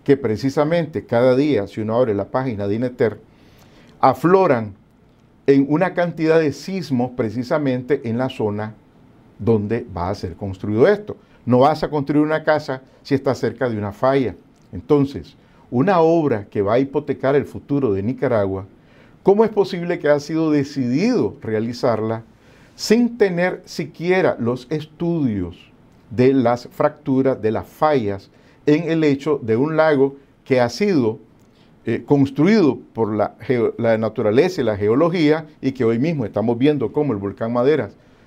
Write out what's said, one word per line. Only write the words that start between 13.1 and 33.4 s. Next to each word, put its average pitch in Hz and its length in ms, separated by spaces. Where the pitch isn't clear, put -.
está 135 200
cerca 123 340
de 110 100
una 104 140
falla. 131 420
Entonces, 135 640
una 170 300
obra 156 500
que 107 120
va 101 120
a 123 60
hipotecar 139 560
el 127 80
futuro 131 480
de 98 100
Nicaragua, 104 640
¿cómo 202 220
es 214 60
posible 175 500
que 151 80
ha 147 100
sido 160 320
decidido 143 880
realizarla 113 840
sin 233 420
tener 180 480
siquiera 165 720
los 120 320
estudios 151 840
de 123 240
las 120 340
fracturas, 131 720
de 107 100
las 104 160
fallas, 117 640
en 151 240
el 165 140
hecho 143 380
de 110 140
un 151 200
lago 143 400
que 127 160
ha 120 80
sido, 127 500
eh, 113 180
construido 143 760
por 110 220
la 104 260